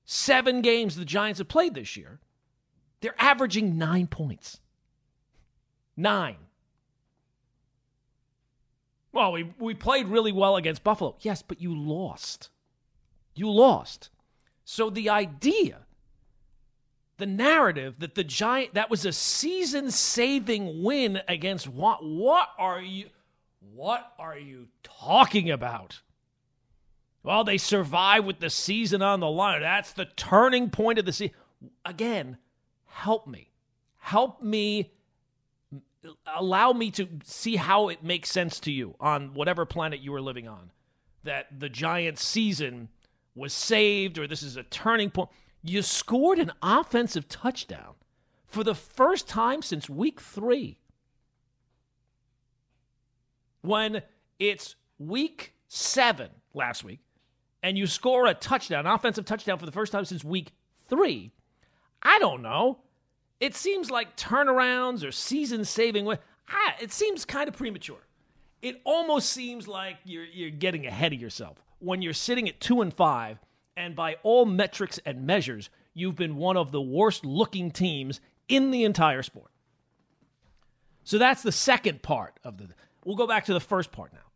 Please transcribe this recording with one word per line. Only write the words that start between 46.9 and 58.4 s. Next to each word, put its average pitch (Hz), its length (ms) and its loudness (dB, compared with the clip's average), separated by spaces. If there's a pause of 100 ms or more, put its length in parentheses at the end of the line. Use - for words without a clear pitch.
touchdown - 680 -8 (520)
for 214 160 -6
the 208 120 0
first - 520 2
time 240 360 0
since - 280 -6
week 196 300 -4
three. 240 580 -4 (2750)
When 214 400 0 (360)
it's 202 380 -2 (240)
week 226 540 -6 (120)
seven 226 640 0 (240)
last 123 300 -6
week 104 160 -16 (640)
and 190 120 0
you 196 120 0
score 247 380 2
a 196 80 4
touchdown, 165 520 -2